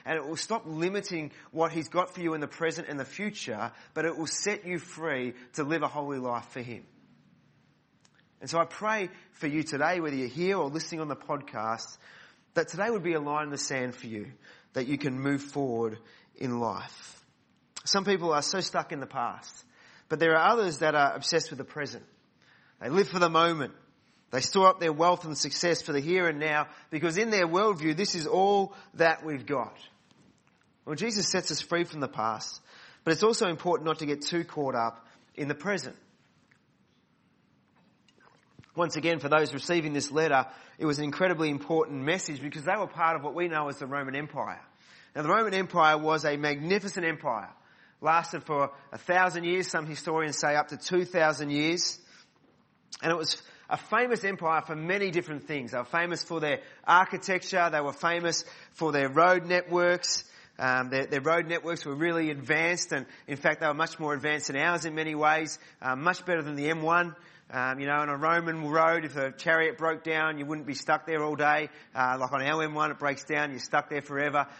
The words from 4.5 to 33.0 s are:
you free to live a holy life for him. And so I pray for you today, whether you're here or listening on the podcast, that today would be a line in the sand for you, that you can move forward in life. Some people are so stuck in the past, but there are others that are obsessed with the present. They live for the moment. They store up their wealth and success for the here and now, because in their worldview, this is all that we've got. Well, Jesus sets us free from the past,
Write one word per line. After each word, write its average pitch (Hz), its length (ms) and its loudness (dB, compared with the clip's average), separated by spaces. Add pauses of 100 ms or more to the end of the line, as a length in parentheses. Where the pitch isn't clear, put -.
you 175 160 -4
free 131 540 -6 (180)
to 156 100 -4
live 147 220 0
a 139 40 0
holy 143 300 -4
life 120 280 -4
for - 140 -12
him. 117 240 -12 (1600)
And 135 100 -12
so 165 80 0
I 165 60 4
pray 208 460 -4 (240)
for 160 120 -6
you 147 160 0
today, 151 380 0
whether 147 160 -4
you're 131 100 -4
here 175 300 0
or 151 120 0
listening 156 320 -6
on 156 80 -6
the 139 60 -4
podcast, 113 840 -6 (560)
that 160 120 2
today 196 240 -4
would 202 140 -4
be 170 100 0
a 151 60 0
line 147 240 -2
in 147 60 -8
the 139 80 -6
sand 127 360 -4
for - 140 -14
you, 113 240 -10 (400)
that 131 160 -4
you 143 100 -2
can 131 220 -4
move 139 200 0
forward 117 600 -4 (340)
in 123 240 -4
life. - 640 -8 (600)
Some 196 200 2
people 175 280 2
are 147 100 4
so 190 160 -2
stuck 170 320 -2
in 156 80 -6
the 131 80 -8
past, - 580 -8 (440)
but 156 100 -2
there 160 180 6
are 165 140 8
others 196 280 2
that 156 180 2
are 143 180 4
obsessed 151 360 0
with 135 80 -12
the 127 60 -10
present. 127 400 -10 (760)
They 107 80 -6
live 190 200 4
for 185 100 -4
the 175 100 6
moment. 160 460 2 (560)
They 127 100 0
store 190 280 6
up 180 120 6
their 160 120 2
wealth 170 340 4
and 151 100 -6
success 156 460 0
for 160 100 -6
the 143 80 2
here 175 260 2
and 151 120 0
now, 151 300 0 (200)
because 160 300 0
in 233 100 2
their 196 180 4
worldview, 165 480 2
this 196 200 0
is 160 120 -4
all 196 480 4 (200)
that 165 280 4
we've 143 220 -6
got. 123 320 -4 (1120)
Well, 147 100 -6
Jesus 208 320 -2
sets 185 220 0
us 147 100 -4
free 170 240 0
from 156 160 -8
the 131 80 -2
past, 110 540 -4 (420)